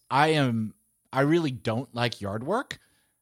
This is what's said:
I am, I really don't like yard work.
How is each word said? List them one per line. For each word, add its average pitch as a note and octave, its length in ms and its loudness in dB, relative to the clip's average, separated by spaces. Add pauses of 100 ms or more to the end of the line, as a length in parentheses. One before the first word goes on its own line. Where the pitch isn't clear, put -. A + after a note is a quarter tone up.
(100)
I C#3+ 180 4
am, B2 460 0 (360)
I C3 120 0
really D#3 300 2
don't A#2 420 -4
like A#2+ 260 -2
yard G#2 240 -6
work. A3 360 -4 (420)